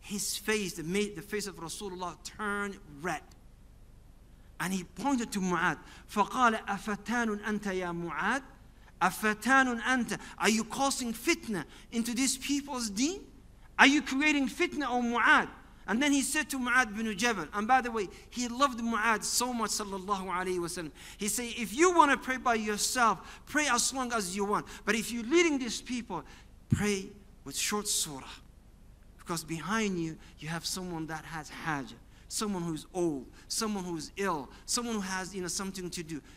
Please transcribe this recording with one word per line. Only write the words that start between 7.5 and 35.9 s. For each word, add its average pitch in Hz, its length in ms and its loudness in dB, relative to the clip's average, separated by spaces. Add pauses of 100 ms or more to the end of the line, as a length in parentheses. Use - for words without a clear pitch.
يَا 185 280 -2 (180)
مُعَاذ؟ 196 320 0 (600)
أَفَتَانٌ 226 800 4
أَنْتَ؟ 233 360 2 (200)
Are 180 100 4
you 220 160 4
causing 262 480 0
fitna 220 540 0 (260)
into 233 220 0
these 254 240 2
people's 277 500 -2
deen? 277 320 0 (580)
Are 220 80 12
you 285 140 8
creating 285 480 2
fitna, 339 400 -2
O 247 140 0
Mu'adh? 233 460 6 (420)
And 226 120 2
then 294 100 4
he 277 80 6
said 302 300 0
to 277 80 -2
Mu'adh 247 360 2
bin 220 220 -2
Jabal, 185 380 2
and 208 120 0
by 262 140 6
the 240 100 -2
way, 220 200 -2 (180)
he 247 180 -4
loved 240 320 0
Mu'adh 226 460 2
so 247 300 0
much, 220 160 0
sallallahu 196 560 -4
alayhi 185 340 0
wa 170 60 0
sallam. 165 240 -6 (260)
He 208 120 -2
said, 240 180 -2 (100)
"If 208 180 -4
you 349 220 8
want 294 140 8
to 269 80 4
pray 262 180 -4
by 240 200 2
yourself, 214 880 0
pray 294 220 0
as 247 260 2
long 254 180 -4
as 196 240 -2
you 202 80 0
want. 196 220 0 (180)
But 208 120 2
if 220 140 -2
you're 233 140 -4
leading 311 320 4
these 240 240 -4
people, 214 440 -8 (440)
pray 196 400 0 (380)
with 135 100 -10
short 208 320 -2
surah. 139 340 -2 (920)
Because 165 260 -6
behind 175 560 -2
you, 160 200 -6 (200)
you 147 100 -10
have 165 180 -6
someone 165 400 -6
that 156 180 -8
has 151 240 -10
hajj, 135 460 -6 (340)
someone 196 360 -2
who's 160 280 -4
old, 160 320 0 (240)
someone 214 340 -2
who's 165 360 -6
ill, 170 320 -2 (160)
someone 240 300 -2
who 208 40 0
has, 190 340 -4
you 190 60 -6
know, 180 80 -4
something 190 400 -6
to 175 140 -6